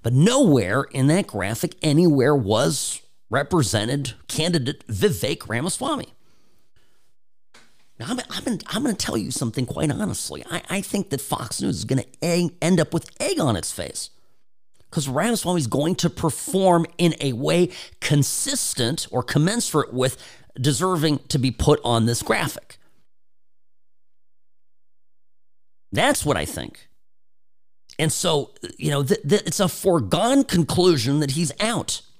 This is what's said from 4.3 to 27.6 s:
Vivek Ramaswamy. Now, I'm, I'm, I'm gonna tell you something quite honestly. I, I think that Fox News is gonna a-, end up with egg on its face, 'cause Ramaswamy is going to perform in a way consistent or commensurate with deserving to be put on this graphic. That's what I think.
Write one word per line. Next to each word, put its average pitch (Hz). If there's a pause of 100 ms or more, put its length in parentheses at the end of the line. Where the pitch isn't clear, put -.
Vivek 123
Ramaswamy. 190 (1900)
Now, 117
I'm, 254 (120)
I'm, -
I'm 214
gonna 254
tell -
you -
something 123
quite 151
honestly. -
I, 165
I 196
think 196
that 139
Fox -
News 127
is -
gonna - (180)
a-, 170 (140)
end 170
up 160
with - (100)
egg 349
on 120
its -
face, - (840)
'cause 143
Ramaswamy 175
is 139
going 143
to -
perform 180 (120)
in 175
a 139
way 160 (320)
consistent 147
or 123
commensurate 156
with 127 (420)
deserving 151 (100)
to -
be 127
put 147
on 117
this 117
graphic. - (3250)
That's 220
what 139
I 76
think. - (1080)